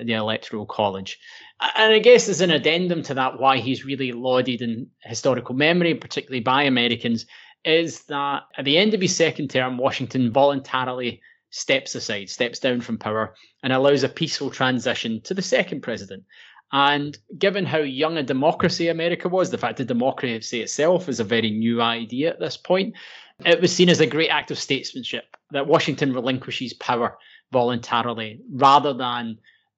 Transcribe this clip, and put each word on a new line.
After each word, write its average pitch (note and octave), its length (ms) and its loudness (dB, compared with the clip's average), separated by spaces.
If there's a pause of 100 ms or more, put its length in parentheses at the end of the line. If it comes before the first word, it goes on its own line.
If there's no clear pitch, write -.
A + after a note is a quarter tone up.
the A#2 80 -2
Electoral A2 540 -4
College. G2 520 -4 (440)
A-, - 180 -2
and A3 140 6
I G#3+ 60 6
guess A#3 280 8
as E3+ 140 -2
an F3+ 80 4
addendum D#3+ 540 0
to C#3 100 -8
that, B2+ 260 -2
why C3+ 160 4
he's B2 300 -4
really C3+ 260 -4
lauded B2+ 480 0
in A#2 280 -6 (120)
historical A#2+ 540 -2
memory, E3 400 2
particularly - 480 -8
by C3 220 2
Americans, A#2+ 600 0 (400)
is D#3+ 400 0
that C#3+ 380 -4 (160)
at C#3 80 -8
the C#3+ 100 4
end G#3 160 4
of G#3 80 -2
his A#2 160 0
second D#3 320 0
term, B2+ 300 -2
Washington B2+ 520 0
voluntarily B2+ 920 0 (260)
steps - 460 -4
aside, G#2 340 -8
steps A#2+ 300 -4
down B2 240 0
from A2+ 160 -6
power, A2 360 -4 (280)
and C3 100 -2
allows C3+ 300 4
a C3+ 60 0
peaceful C#3+ 420 -6
transition A#2+ 720 -2
to - 100 -10
the F#3+ 80 -2
second F3+ 400 -2
president. F#2+ 440 -10 (480)
And C#3+ 440 2 (220)
given F#3+ 260 0
how D3 140 0
young D3 400 -2
a D3 40 -2
democracy E3 640 0
America E3+ 420 -2
was, F3+ 200 0
the - 80 -4
fact A2+ 200 -4
that C3 80 -4
democracy A#2+ 760 -2
itself E3 480 0
is A#2+ 120 -4
a A2 40 -2
very A2 260 0
new A2+ 300 0
idea A#2 500 -2
at - 100 -10
this D#3 180 -6
point, F#3+ 360 -2 (500)
it E3+ 160 4
was F3+ 140 2
seen F3+ 140 6
as D#3 100 6
a D#3 80 6
great D#3 240 0
act D3 220 -2
of B2+ 80 -6
statesmanship B2 640 -6 (260)
that C#3+ 160 -4
Washington C#3+ 460 2
relinquishes B2+ 640 -6
power A#2+ 440 -2 (320)
voluntarily A#2 920 -2 (120)
rather C#3 420 6
than A#2+ 440 -6 (400)